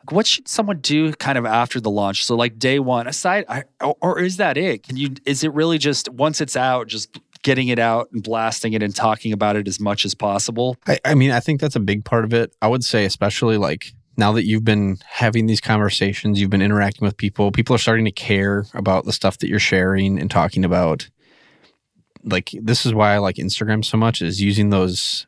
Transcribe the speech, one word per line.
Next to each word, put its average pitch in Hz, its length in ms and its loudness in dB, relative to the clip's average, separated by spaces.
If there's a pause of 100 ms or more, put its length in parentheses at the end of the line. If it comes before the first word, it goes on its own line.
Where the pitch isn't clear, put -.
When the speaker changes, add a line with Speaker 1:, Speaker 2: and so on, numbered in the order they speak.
Speaker 1:
What 202 160 2
should - 220 -2
someone 202 320 -2
do 151 340 2
kind 139 240 -2
of 117 80 -2
after 117 340 0
the 110 120 -2
launch? 101 340 0
So, 120 100 0
like, 117 220 0
day 131 220 2
one, 123 260 0
aside, 185 420 -2
I, 131 180 -8 (140)
or, 139 220 -2
or 180 180 0
is 180 180 -2
that 160 200 0
it? 156 260 -2
Can 131 140 -10
you, 139 160 -4 (120)
is 143 180 -2
it 156 100 0
really 160 240 2
just 143 320 -2
once 143 320 -2
it's - 140 -6
out, 127 320 0
just 110 320 -10 (240)
getting 131 240 2
it 120 100 0
out 117 340 0
and 107 120 -6
blasting 113 500 -4
it 107 80 0
and 104 140 -4
talking 110 380 -2
about 104 220 0
it 101 120 -2
as 95 120 -6
much 104 240 -2
as 95 120 -4
possible? 117 640 -2 (100)
Speaker 2:
I, 135 180 2
I 143 80 2
mean, 135 160 6
I 120 120 2
think 147 200 -2
that's 147 140 -2
a 117 60 0
big 101 240 -2
part 113 180 0
of 110 100 -2
it. 117 280 0
I 110 80 2
would 123 140 0
say, 107 220 2
especially, 104 520 0
like, 80 340 -2 (240)
now 107 160 4
that 107 140 2
you've 110 180 0
been 104 340 2 (100)
having 113 400 0
these 110 140 2
conversations, 104 800 0
you've 98 120 2
been 101 100 4
interacting 101 420 0
with 101 140 0
people, 101 340 0
people 117 240 0
are 113 40 2
starting 113 260 2
to 104 60 0
care 101 540 0 (100)
about 101 300 0
the 110 60 -4
stuff - 280 -2
that - 80 -4
you're - 120 0
sharing 95 600 2
and 82 100 -2
talking 90 340 0
about. 87 460 0 (1120)
Like, 92 300 -4
this 113 320 0
is 120 80 0
why 104 220 4
I - 20 2
like 98 200 0
Instagram 107 460 -2
so - 140 -2
much, 113 240 2
is 85 180 -2
using 101 300 2
those 92 580 0